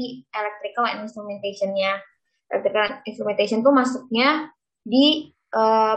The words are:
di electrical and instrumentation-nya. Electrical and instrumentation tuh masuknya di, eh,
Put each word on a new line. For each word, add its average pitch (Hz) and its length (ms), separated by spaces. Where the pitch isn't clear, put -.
di 247 80
electrical 214 560
and 208 160
instrumentation-nya. 196 960
Electrical 202 320
and 208 240
instrumentation 208 560
tuh 277 160
masuknya 254 720
di, 285 560
eh, 220 440